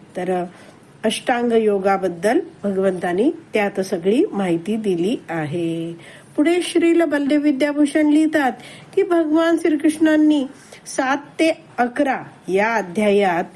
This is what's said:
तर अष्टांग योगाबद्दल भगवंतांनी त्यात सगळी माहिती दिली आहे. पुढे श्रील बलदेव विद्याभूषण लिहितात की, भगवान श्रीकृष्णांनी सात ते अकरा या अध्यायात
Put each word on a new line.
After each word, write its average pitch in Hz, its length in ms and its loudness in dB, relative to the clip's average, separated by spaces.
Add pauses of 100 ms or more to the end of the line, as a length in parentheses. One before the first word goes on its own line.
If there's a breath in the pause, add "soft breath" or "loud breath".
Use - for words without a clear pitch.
(180)
तर 180 260 -4 (640 loud breath)
अष्टांग 240 460 -2
योगाबद्दल 196 880 0 (240)
भगवंतांनी 190 680 0 (220)
त्यात 202 260 -2
सगळी 196 520 0
माहिती 185 440 -2
दिली 202 420 -2 (120)
आहे. 165 640 -6 (420 loud breath)
पुढे 339 260 2
श्रील 339 400 2
बलदेव 294 400 0
विद्याभूषण 294 680 2
लिहितात 302 440 2 (440 loud breath)
की, 392 80 2
भगवान 330 540 2
श्रीकृष्णांनी 302 880 2 (400 loud breath)
सात 277 320 -2
ते 320 340 -2 (260)
अकरा 247 420 -2 (280)
या 202 280 0
अध्यायात 196 680 0 (120)